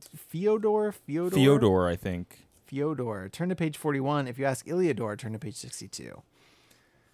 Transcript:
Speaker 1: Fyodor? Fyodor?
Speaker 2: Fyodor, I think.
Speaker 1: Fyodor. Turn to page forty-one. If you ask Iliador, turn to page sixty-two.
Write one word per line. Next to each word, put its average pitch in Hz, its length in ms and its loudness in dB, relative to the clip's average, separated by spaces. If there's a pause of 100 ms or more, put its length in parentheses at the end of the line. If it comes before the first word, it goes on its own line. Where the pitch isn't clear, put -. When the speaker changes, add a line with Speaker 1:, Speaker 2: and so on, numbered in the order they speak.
(160)
Speaker 1:
Fyodor? 208 800 0
Fyodor? 175 420 -2
Speaker 2:
Fyodor, 120 520 6
I 87 80 0
think. 90 440 -6 (260)
Speaker 1:
Fyodor. 127 640 -6
Turn 175 200 -6
to 185 60 -4
page 156 220 -4
forty-one. 143 500 -2
If 120 120 -8
you 135 60 -2
ask 131 200 -2
Iliador, 131 540 0
turn 110 140 -8
to 107 60 -8
page 107 160 -10
sixty-two. - 680 -14 (920)